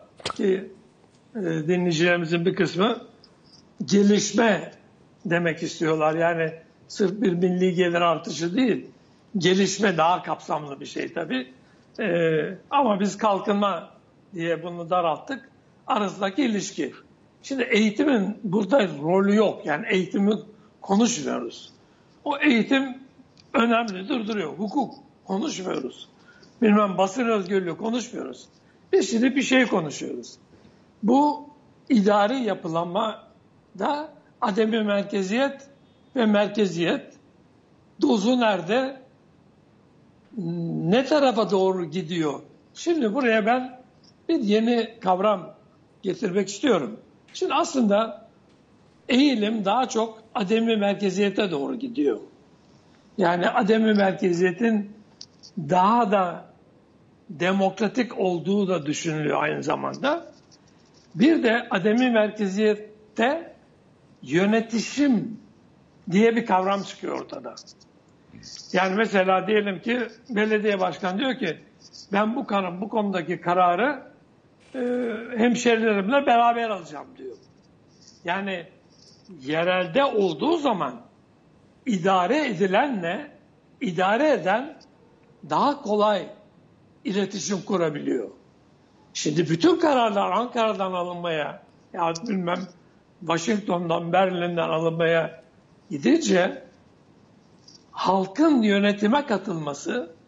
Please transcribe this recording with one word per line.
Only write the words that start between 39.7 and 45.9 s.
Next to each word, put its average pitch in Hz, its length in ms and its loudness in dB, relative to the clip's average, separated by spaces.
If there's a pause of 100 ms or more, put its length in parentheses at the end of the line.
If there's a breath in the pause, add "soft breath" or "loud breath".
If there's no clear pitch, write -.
ne 214 200 4
tarafa 254 460 2
doğru 190 340 2
gidiyor? 156 560 -4 (340)
Şimdi 285 400 0
buraya 226 320 2
ben 254 340 -2 (480)
bir 330 120 0
yeni 220 600 2
kavram 185 600 0 (420)